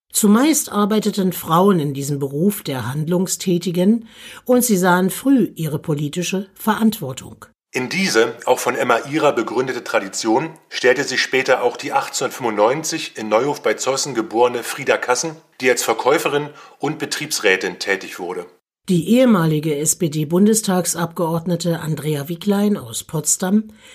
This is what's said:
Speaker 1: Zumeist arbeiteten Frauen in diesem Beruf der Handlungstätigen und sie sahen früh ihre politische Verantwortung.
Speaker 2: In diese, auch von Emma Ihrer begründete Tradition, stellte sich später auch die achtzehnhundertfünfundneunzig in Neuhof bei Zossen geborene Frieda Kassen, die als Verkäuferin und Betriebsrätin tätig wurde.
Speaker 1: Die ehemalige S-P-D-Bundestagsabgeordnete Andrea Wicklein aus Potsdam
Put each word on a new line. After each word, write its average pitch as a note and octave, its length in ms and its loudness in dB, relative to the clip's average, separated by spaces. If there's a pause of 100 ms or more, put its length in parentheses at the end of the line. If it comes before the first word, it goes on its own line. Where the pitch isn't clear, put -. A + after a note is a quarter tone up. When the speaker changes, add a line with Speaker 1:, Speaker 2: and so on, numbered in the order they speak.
(100)
Speaker 1:
Zumeist A#3+ 640 2
arbeiteten G#3 600 0
Frauen F#3 440 4
in D3 140 -2
diesem C#3 260 -4
Beruf C#3+ 440 -2
der B2+ 280 -6
Handlungstätigen F3+ 1160 0 (380)
und B3 180 4
sie G#3 140 2
sahen F3+ 320 4
früh C4 440 2
ihre D#3 240 -4
politische E3 760 -4
Verantwortung. G#3 920 -2 (280)
Speaker 2:
In B2+ 180 -4
diese, C3+ 420 2 (140)
auch B2+ 120 4
von B2 160 -2
Emma A2+ 260 2 (100)
Ihrer D3 240 2
begründete A#2+ 500 -2
Tradition, A2+ 680 -2 (160)
stellte B2+ 340 2
sich B2+ 160 -2
später C3 420 2
auch A#2+ 140 0
die C#3 160 -8
achtzehnhundertfünfundneunzig C3 1300 -2
in A2 100 -8
Neuhof C3 320 2
bei A2 140 0
Zossen C3 400 -4
geborene A#2 480 0
Frieda B2 340 -2
Kassen, D3+ 400 -2 (240)
die B2+ 80 2
als A#2+ 140 4
Verkäuferin D3 680 0 (300)
und D3+ 200 -4
Betriebsrätin F#2+ 800 -2
tätig F#2 400 -4
wurde. F2+ 280 -8 (420)
Speaker 1:
Die F3 220 2
ehemalige E3 640 4
S-P-D-Bundestagsabgeordnete E3+ 2000 0
Andrea D3 500 -4
Wicklein G3+ 480 0
aus A#2 260 -10
Potsdam G3 720 -2 (200)